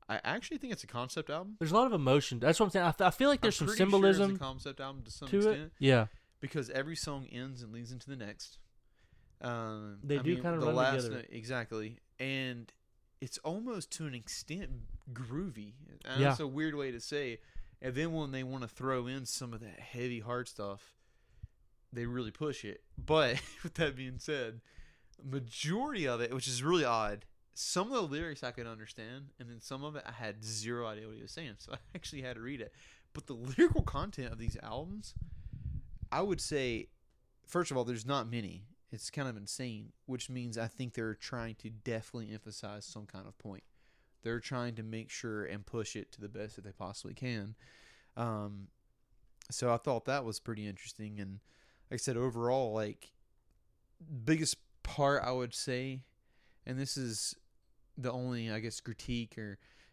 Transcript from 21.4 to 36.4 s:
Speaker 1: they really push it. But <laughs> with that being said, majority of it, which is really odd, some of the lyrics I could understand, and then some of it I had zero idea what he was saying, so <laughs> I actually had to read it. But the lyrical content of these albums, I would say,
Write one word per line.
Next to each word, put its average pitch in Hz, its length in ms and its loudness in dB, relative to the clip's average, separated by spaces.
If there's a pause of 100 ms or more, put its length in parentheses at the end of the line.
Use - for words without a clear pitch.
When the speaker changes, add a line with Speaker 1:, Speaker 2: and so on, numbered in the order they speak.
Speaker 1:
they 120 140 -2
really 120 240 -2
push 147 340 -4
it. - 180 -10 (140)
But 143 440 6 (120)
<laughs> - 100 -12
with 170 120 -6
that 147 200 2
being 127 220 -6
said, 120 440 -4 (600)
majority 151 840 0
of 120 120 2
it, 120 140 0
which 127 140 -2
is 123 160 -2
really 165 220 6
odd, 107 400 2 (280)
some - 380 0
of - 20 0
the 214 140 2
lyrics 151 340 -4
I 123 100 -4
could 120 160 -8
understand, 117 720 -12
and 117 120 -12
then 117 100 -14
some 135 240 -8
of 151 140 -6
it - 80 -10
I 117 80 -10
had 110 320 -6
zero 113 420 -2
idea 107 200 -8
what 110 100 -12
he 113 40 -12
was 104 120 -12
saying, 139 240 -10
so - 160 -14
<laughs> - 0 -
I 123 40 -4 (160)
actually 151 280 -8
had 127 160 -6
to 113 40 -10
read 127 200 -6
it. 104 100 -10 (400)
But - 160 -10
the 139 60 -6
lyrical 135 480 6
content 139 500 -2
of 113 60 -8
these 113 260 -2
albums, 165 500 -6 (960)
I 139 120 0
would 190 180 2
say, 127 480 0 (580)